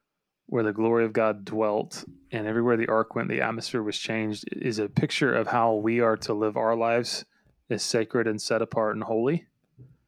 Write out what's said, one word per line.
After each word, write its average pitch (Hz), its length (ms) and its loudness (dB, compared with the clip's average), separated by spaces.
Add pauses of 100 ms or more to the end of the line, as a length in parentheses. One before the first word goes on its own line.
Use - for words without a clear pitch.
(460)
where 120 180 0
the 107 80 0
glory 113 320 2
of 110 80 -2
God 107 320 0
dwelt, 107 600 -2 (280)
and 110 140 -4
everywhere 117 300 2
the 113 120 0
ark 110 260 0
went, 117 140 -2
the 123 120 -2
atmosphere 113 420 -2
was 107 160 -4
changed, 110 520 -4
is - 280 -4
a 104 100 -2
picture - 440 2
of 117 140 2
how 117 280 2
we 113 260 2
are 113 180 4
to - 160 -4
live 107 220 0
our 113 200 2
lives 117 480 0 (460)
as 110 140 -2
sacred 117 420 0
and 107 160 -2
set 113 180 0
apart 110 360 0
and 107 80 -6
holy 120 420 0 (600)